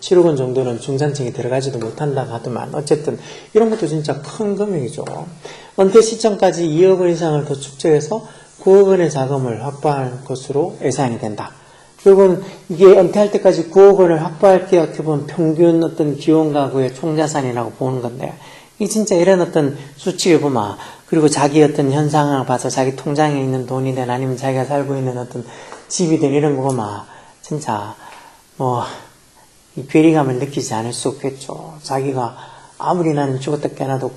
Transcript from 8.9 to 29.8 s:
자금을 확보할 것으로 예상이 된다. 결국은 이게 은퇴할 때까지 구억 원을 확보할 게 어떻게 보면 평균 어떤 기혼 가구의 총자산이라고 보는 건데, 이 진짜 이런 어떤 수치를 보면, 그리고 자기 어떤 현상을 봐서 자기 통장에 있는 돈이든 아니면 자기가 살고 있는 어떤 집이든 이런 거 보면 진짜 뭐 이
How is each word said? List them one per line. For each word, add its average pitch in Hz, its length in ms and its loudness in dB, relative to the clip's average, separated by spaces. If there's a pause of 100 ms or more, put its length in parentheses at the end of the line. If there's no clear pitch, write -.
자금을 131 560 -4
확보할 139 600 -4
것으로 139 580 -4
예상이 123 360 -2
된다. 107 320 -10 (520)
결국은 190 400 6 (240)
이게 180 200 4
은퇴할 202 440 6
때까지 175 380 2
구억 196 320 8
원을 170 200 4
확보할 185 460 2
게 185 100 4
어떻게 156 260 0
보면 147 240 -2
평균 165 540 2
어떤 151 360 -2
기혼 156 340 2
가구의 131 440 -2
총자산이라고 147 760 -4
보는 131 300 -6
건데, 120 320 -8 (460)
이 208 100 -2
진짜 208 260 0
이런 180 240 4
어떤 160 380 0 (180)
수치를 165 460 0
보면, 131 340 -2 (300)
그리고 151 240 2
자기 147 340 2
어떤 143 300 0
현상을 143 520 0
봐서 127 240 -2
자기 135 280 -2
통장에 147 440 -2
있는 131 240 -2
돈이든 131 440 -4
아니면 131 260 -4
자기가 131 300 -4
살고 139 320 -4
있는 131 200 -4
어떤 120 280 -10 (420)
집이든 156 460 0
이런 147 220 2
거 131 80 -4
보면 110 380 -4 (400)
진짜 110 540 -8 (640)
뭐 123 260 -2 (920)
이 135 120 -12